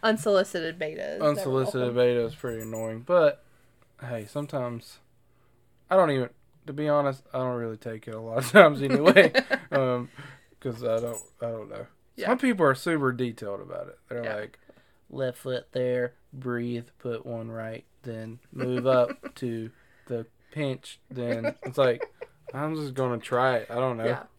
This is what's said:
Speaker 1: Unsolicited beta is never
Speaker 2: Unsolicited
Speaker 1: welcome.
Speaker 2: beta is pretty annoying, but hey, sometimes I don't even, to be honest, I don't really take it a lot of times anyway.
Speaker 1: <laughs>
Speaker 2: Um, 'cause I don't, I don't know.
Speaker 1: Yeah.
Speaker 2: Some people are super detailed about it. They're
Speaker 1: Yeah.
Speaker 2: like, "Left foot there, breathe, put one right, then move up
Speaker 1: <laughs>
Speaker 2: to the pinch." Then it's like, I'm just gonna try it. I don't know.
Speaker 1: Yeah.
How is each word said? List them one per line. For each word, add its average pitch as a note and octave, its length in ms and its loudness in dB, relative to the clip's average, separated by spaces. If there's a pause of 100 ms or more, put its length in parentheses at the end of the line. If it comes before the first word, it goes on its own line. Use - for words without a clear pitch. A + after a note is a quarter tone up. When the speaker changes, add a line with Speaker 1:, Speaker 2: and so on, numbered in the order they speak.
Speaker 1:
Unsolicited F#3+ 760 0
beta D#3 360 -6
is - 60 -8
never D3+ 100 4
Speaker 2:
Unsolicited C3+ 500 0
Speaker 1:
welcome. B2 160 0
Speaker 2:
beta B2 300 4
is A#2 80 -8
pretty A#2 260 -8
annoying, A2+ 460 -8
but D#3+ 360 4 (600)
hey, A#2+ 240 -8
sometimes B2+ 720 -8 (920)
I F#3 60 6
don't F3 160 6
even, C3 160 0 (400)
to D3 60 -10
be D3+ 140 -4
honest, C#3+ 360 0 (100)
I C3+ 40 -2
don't B2+ 180 -2
really A2+ 220 -6
take A2+ 280 -12
it A2+ 80 -12
a A2 60 -10
lot A2+ 180 -4
of B2+ 140 -4
times D3+ 300 10
anyway. E3 560 8
Speaker 1:
<laughs> C4 40 2 (280)
Speaker 2:
Um, B2+ 380 0 (520)
'cause A#2 220 -8
I A2+ 160 0
don't, A#2 220 -6 (220)
I A#2 80 -6
don't G#2+ 180 -10
know. G2+ 180 -12 (300)
Speaker 1:
Yeah. - 120 -6
Speaker 2:
Some B3 100 2
people A3+ 260 2
are C3+ 100 6
super C#3+ 380 0
detailed A#2 480 -6
about F2 280 -10
it. - 100 -20 (100)
They're A#2+ 160 -8
Speaker 1:
Yeah. - 120 -4
Speaker 2:
like, G#2+ 220 -12 (520)
"Left C3 260 -6
foot B2+ 360 -8
there, B2 420 -2 (180)
breathe, A#2+ 540 -6 (120)
put A#2 280 -8
one A2+ 240 -10
right, A2+ 340 -10 (180)
then A2+ 360 -12 (120)
move B2+ 360 -2
up B2+ 480 2
Speaker 1:
<laughs> - 20 -
Speaker 2:
to A2+ 340 -6 (360)
the A#2 180 -6 (280)
pinch." C3+ 480 -6 (100)
Then A#2+ 440 -4 (100)
it's B2+ 120 -8
like, B2+ 260 2 (520)
I'm D3+ 220 -4
just C#3+ 180 -6
gonna B2+ 240 -2
try B2 400 2
it. A2 120 -6
I - 40 -8
don't B2 240 -2
know. A2+ 80 -2
Speaker 1:
Yeah. B2 160 -2 (160)